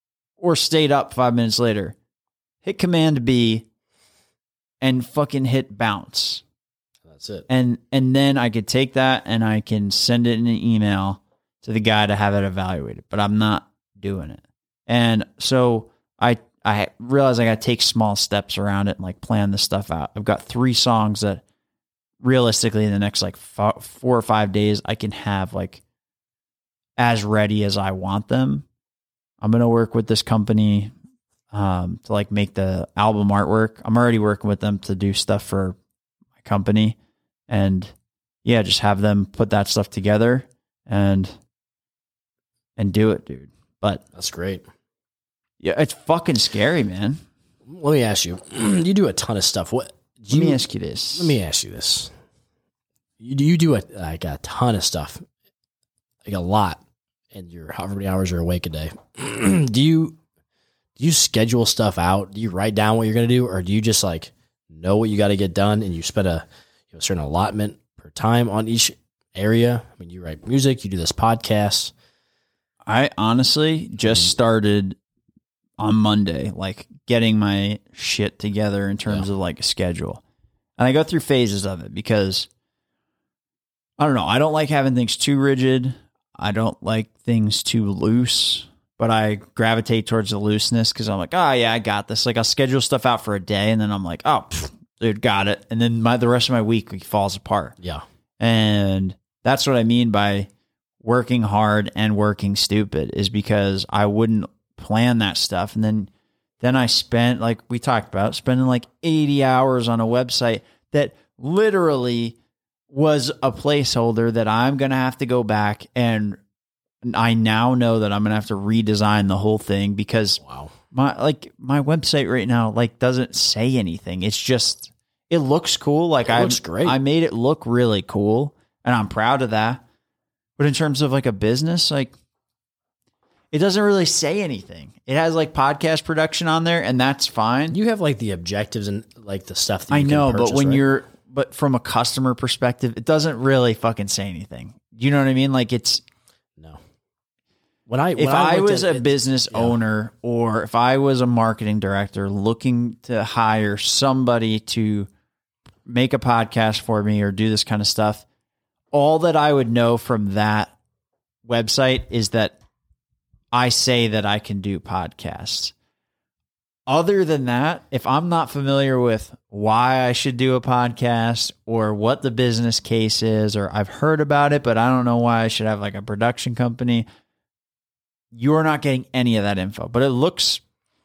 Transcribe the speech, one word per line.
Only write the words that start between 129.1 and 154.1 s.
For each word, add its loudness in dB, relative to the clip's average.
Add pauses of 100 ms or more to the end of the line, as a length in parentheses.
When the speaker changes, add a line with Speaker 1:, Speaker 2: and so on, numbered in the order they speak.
Speaker 1:
of 0
that. -2 (760)
But 2
in 2
terms 0
of, 2
like, 0
a 0
business, 0
like, -4 (1400)
it 0
doesn't 2
really 4
say -2
anything. -10 (120)
It -2
has, 2
like, -2
podcast 0
production -2
on 2
there, 0
and 0
that's 0
fine. 0
Speaker 2:
You 0
have, -2
like, 0
the -4
objectives -6
and, -6 (140)
like, -10
the -16
stuff -2
that 0
Speaker 1:
I 4
Speaker 2:
you 4
can 2
Speaker 1:
know, 2
but 0
Speaker 2:
purchase, 2
Speaker 1:
when 2
Speaker 2:
right? 4
Speaker 1:
you're, 2 (240)
but -4
from 0
a 0
customer -2
perspective, -2
it -10
doesn't 0
really 4
fucking -4
say -4
anything. -14 (180)
You 0
know 4
what 4
I 2
mean? 2
Like, 0
it's, -2 (1900)
Speaker 2:
When -2
I, 0
Speaker 1:
If -2
Speaker 2:
when 2
I 2
Speaker 1:
I 4
Speaker 2:
looked 4
Speaker 1:
was 0
Speaker 2:
at 2
Speaker 1:
a -2
Speaker 2:
it, -4
Speaker 1:
business 2
Speaker 2:
yeah. -4
Speaker 1:
owner, 0 (100)
or 0
if -6
I 4
was 2
a 2
marketing 0
director -2
looking -2
to -2
hire 0
somebody 0